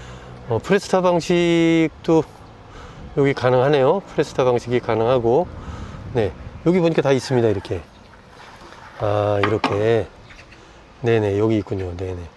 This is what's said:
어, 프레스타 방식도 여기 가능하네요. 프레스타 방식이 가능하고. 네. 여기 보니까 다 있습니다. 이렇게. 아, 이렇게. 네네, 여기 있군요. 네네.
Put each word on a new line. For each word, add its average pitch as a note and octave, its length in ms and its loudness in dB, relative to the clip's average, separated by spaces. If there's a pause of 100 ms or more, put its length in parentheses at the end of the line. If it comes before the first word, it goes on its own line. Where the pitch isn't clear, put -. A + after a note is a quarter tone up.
(500)
어, A2+ 120 0
프레스타 F#3+ 400 2
방식도 E3+ 1200 2 (920)
여기 C#3 160 4
가능하네요. C3 680 2
프레스타 - 420 -2
방식이 A#2+ 360 0
가능하고. A#2 680 0 (640)
네. G#2+ 180 0 (340)
여기 F3 140 2
보니까 E3 220 2
다 C#3 100 0
있습니다. B2 360 2
이렇게. G2 340 -4 (1200)
아, G#2 440 0
이렇게. G#2+ 640 0 (920)
네네, G#2+ 380 2
여기 A2 180 2
있군요. F#2+ 380 -6
네네. F#2 240 -8 (180)